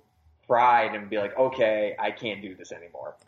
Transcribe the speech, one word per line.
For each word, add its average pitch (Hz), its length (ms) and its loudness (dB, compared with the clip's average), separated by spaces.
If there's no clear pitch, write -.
fried 120 480 4
and 104 160 -10
be 107 80 -2
like, 101 180 -4
"Okay, 107 600 2
I 104 140 -2
can't 104 280 -8
do 95 140 -12
this 90 160 -18
anymore." 85 460 -16